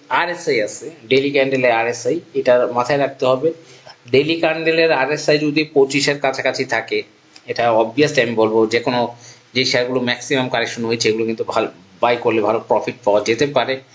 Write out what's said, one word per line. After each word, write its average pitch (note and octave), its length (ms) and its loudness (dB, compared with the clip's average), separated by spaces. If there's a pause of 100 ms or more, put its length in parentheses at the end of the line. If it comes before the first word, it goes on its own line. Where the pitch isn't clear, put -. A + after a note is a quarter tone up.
আরএসআই D3+ 520 -2
আছে, A2 280 -8 (180)
ডেইলি C3+ 240 2
ক্যান্ডেলে C3+ 400 2
আরএসআই, A#2+ 480 -2 (140)
এটা B2 340 2
মাথায় B2 320 0
রাখতে C3+ 260 -2
হবে। C3+ 280 0 (580)
ডেইলি D3 240 2
ক্যান্ডেলের E3 560 2
আরএসআই D3 460 0
যদি D3+ 260 0
পঁচিশের C#3+ 560 0
কাছাকাছি C3 460 -2
থাকে, A2 380 -4 (440)
এটা A#2 240 0
obviously A#2+ 500 2
আমি A#2 140 0
বলবো A2 320 4
যে A2+ 120 0
কোনো A#2+ 360 -2 (380)
যে B2+ 120 0
শেয়ারগুলো B2+ 360 0
ম্যাক্সিমাম B2 480 -2
কারেকশন A#2 360 -4
হয়েছে A#2 240 0
এগুলো A2 160 0
কিন্তু A2+ 220 -4
ভালো, A2 200 -2 (340)
বাই A#2+ 200 2
করলে A2+ 200 0
ভালো A2 260 0
প্রফিট A2+ 360 -2
পাওয়া G#2 220 2
যেতে A#2 220 2
পারে। C3 320 -2 (160)